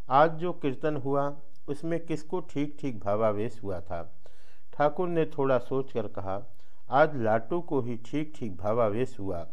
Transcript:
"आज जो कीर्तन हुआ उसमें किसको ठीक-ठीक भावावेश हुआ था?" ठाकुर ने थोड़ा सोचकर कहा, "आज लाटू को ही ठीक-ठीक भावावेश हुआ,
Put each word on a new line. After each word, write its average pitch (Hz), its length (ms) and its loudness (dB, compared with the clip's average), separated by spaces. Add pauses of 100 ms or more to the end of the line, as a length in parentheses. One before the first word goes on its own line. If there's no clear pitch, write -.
(100)
"आज 151 200 6
जो 165 220 0
कीर्तन 151 440 0
हुआ 139 400 0 (320)
उसमें 165 380 -2
किसको 160 340 -2
ठीक-ठीक 143 600 -2
भावावेश 104 640 0
हुआ 92 180 -2
था?" 85 340 -2 (580)
ठाकुर 147 360 0
ने 165 160 2
थोड़ा 135 340 2
सोचकर 127 480 0
कहा, 95 480 -2 (360)
"आज 147 260 4
लाटू 117 440 2
को 147 200 0
ही 120 160 0
ठीक-ठीक 131 600 -2
भावावेश 110 600 2
हुआ, 90 340 -2